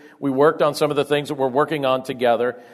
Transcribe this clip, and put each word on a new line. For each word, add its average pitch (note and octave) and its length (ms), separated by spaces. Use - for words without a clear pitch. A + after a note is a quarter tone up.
We C#3 120
worked D3 320
on D3 120
some D3 160
of C#3+ 60
the C#3+ 80
things D3 240
that D3 60
we're C3+ 140
working C#3+ 380
on C3 160
together. A#2+ 580